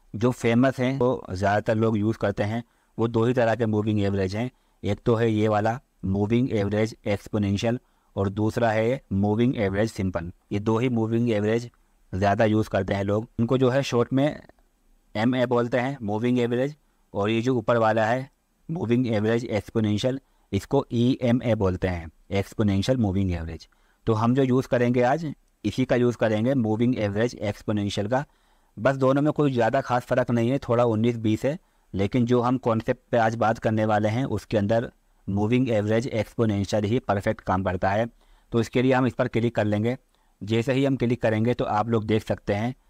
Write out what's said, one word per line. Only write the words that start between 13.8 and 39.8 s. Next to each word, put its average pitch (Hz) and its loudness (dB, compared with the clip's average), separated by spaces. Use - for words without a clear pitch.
शॉर्ट 120 0
में 135 0
एमए 123 2
बोलते 120 0
हैं, 135 -2
मूविंग 113 0
एवरेज, 123 0
और 101 0
ये 113 0
जो 127 0
ऊपर 120 0
वाला 110 2
है 131 -2
मूविंग 127 2
एवरेज 113 2
एक्सपोनेंशियल, 113 0
इसको 135 0
ईएमए 120 2
बोलते 92 0
हैं, 85 -6
एक्सपोनेंशियल 98 0
मूविंग 98 0
एवरेज। 82 -8
तो 113 4
हम 117 2
जो 139 4
यूज़ 127 0
करेंगे 123 2
आज, 156 0
इसी 123 -2
का 135 0
यूज़ 120 2
करेंगे, 113 0
मूविंग 120 0
एवरेज 104 -2
एक्सपोनेंशियल 101 -4
का। 127 -2
बस 131 0
दोनों 135 2
में 151 2
कोई 143 0
ज़्यादा 113 0
खास 123 -2
फ़र्क 127 0
नहीं 117 2
है, 139 0
थोड़ा 120 0
उन्नीस 117 0
बीस 110 -2
है, 151 -2
लेकिन 101 0
जो 123 4
हम 123 0
कॉन्सेप्ट 117 -2
पे 123 2
आज 113 2
बात 113 0
करने 110 0
वाले 107 2
हैं 123 -2
उसके 107 -4
अंदर 113 0
मूविंग 107 0
एवरेज 110 0
एक्सपोनेंशियल 107 -2
ही 113 0
परफेक्ट - -2
काम 95 -2
करता 95 -2
है। 110 0
तो 117 0
इसके 123 0
लिए 131 2
हम 131 2
इस 110 -2
पर 127 -2
क्लिक 117 -2
कर 107 0
लेंगे। 107 -2